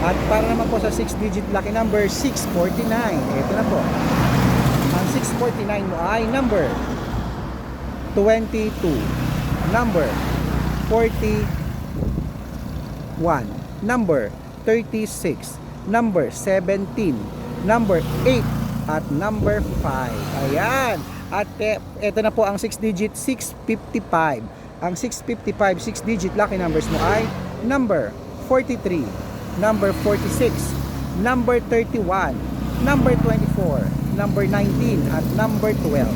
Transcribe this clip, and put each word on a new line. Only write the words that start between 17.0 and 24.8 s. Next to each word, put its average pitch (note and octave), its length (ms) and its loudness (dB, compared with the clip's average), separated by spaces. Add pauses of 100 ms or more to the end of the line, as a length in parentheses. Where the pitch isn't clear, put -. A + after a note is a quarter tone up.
number G3 400 4 (240)
eight, B3 160 4 (480)
at D3+ 200 -2
number G3+ 500 2 (180)
five. C3 320 -2 (360)
Ayan. G#3+ 520 0 (340)
At, G3+ 140 -2 (160)
eh, G#3+ 160 0 (240)
eto G#3 160 0
na G#3+ 100 2
po A3 140 2
ang G3+ 160 0
six - 160 -4
digit G#3 400 -2
six - 480 -4
fifty-five. E3 800 0 (400)